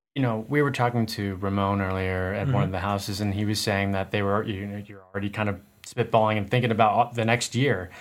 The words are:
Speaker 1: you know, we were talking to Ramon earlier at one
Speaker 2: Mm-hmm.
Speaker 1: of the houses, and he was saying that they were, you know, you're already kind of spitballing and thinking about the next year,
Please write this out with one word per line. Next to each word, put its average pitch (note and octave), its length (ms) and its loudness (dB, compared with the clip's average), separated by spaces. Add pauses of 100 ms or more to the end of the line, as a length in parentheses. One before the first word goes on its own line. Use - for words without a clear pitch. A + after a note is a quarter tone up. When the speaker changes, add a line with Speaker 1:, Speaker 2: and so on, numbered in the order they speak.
(160)
Speaker 1:
you - 80 -2
know, A2 260 0
we D3 140 2
were C#3 80 2
talking A#2+ 360 2
to G2+ 280 -4
Ramon G2 460 0
earlier F#2 520 -2
at G#2 140 -2
one C3 80 2
Speaker 2:
Mm-hmm. B2 80 4
Speaker 1:
of F#2 80 -2
the F#2+ 80 -4
houses, G2+ 420 -2
and G#2 120 0
he G#2 120 -2
was G#2 140 0
saying G2 320 0
that F#2+ 180 -2
they G#2 140 0
were, G2+ 200 0
you G2+ 220 -6
know, G2+ 120 -8
you're G2+ 260 -14
already G2 260 -6
kind G#2+ 200 0
of G2 100 -4 (260)
spitballing A2 520 2
and F#2+ 120 -4
thinking B2 220 2
about G#2 420 4
the A#2 120 0
next A#2+ 280 0
year, A#2 480 0